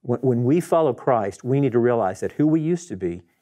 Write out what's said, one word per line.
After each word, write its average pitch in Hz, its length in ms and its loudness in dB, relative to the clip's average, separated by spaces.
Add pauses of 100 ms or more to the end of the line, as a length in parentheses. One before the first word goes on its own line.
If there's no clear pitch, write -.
When, 123 180 -4
when 123 240 0
we 143 160 2
follow 165 340 2
Christ, 110 500 -2
we 131 180 0
need 139 100 2
to 120 80 2
realize 117 400 0
that 95 140 -6
who 147 120 2
we 156 140 2
used 170 300 -4
to 101 80 -10
be 87 260 -6 (180)